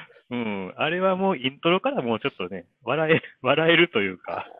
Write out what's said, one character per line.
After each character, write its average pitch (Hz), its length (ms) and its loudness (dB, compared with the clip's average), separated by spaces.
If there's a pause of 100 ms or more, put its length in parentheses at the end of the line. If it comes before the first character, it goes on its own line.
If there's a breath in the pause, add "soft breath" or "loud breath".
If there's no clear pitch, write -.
(320 loud breath)
う 123 60 -6
ん。 101 400 -6
あ 139 120 -2
れ 180 120 -2
は 185 160 2
も 190 140 2
う 156 60 -2
イ 127 120 -2
ン 139 100 -10
ト 170 100 2
ロ 185 120 2
か 269 100 -2
ら 226 100 -4
も 117 140 0
う 107 40 -4
ち - 80 -4
ょ - 40 -2
っ - 20 -20
と 92 140 -8
ね、 90 180 -10 (180)
笑 156 280 0
え、 160 100 4 (100)
<laughs> - 100 -20
笑 151 300 2
え 170 40 6
る 170 140 4
と 107 120 0
い 98 80 0
う 90 80 -8
か。 - 320 -10 (100)